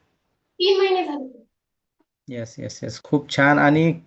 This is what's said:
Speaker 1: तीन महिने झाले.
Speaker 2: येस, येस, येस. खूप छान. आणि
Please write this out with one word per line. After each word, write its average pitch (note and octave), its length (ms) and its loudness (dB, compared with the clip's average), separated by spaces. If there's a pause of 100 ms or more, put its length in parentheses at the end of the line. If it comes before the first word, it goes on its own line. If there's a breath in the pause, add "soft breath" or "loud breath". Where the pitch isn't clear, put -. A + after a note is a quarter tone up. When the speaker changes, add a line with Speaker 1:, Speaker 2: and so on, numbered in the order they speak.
(600)
Speaker 1:
तीन F#4+ 200 2
महिने F#4 260 0
झाले. C4 400 -12 (840)
Speaker 2:
येस, A#2 300 -12
येस, - 240 -14
येस. A#2 200 -12
खूप - 340 -2
छान. D3 220 4
आणि D#3+ 480 2